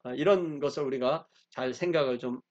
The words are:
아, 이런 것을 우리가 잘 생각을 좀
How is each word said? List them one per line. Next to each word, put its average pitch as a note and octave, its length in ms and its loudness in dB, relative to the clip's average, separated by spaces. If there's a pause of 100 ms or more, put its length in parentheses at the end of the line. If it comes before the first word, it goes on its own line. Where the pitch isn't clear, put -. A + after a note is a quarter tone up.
아, B2 100 -8
이런 E3+ 460 2
것을 C#3+ 240 -2
우리가 C3+ 440 0 (220)
잘 B2+ 240 -4
생각을 C#3+ 460 0
좀 B2 200 -6 (100)